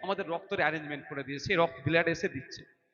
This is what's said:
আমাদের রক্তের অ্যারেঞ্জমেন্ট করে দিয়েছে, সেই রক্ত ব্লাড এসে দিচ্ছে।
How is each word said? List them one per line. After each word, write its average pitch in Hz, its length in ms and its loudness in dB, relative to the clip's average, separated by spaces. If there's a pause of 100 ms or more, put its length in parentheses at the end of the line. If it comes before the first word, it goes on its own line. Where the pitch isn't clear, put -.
আমাদের 180 240 -2
রক্তের 170 320 -4
অ্যারেঞ্জমেন্ট 151 500 0
করে 139 140 -6
দিয়েছে, 135 220 -6
সেই 196 100 4
রক্ত 165 340 4
ব্লাড 165 180 6
এসে 165 220 0
দিচ্ছে। - 520 -12 (120)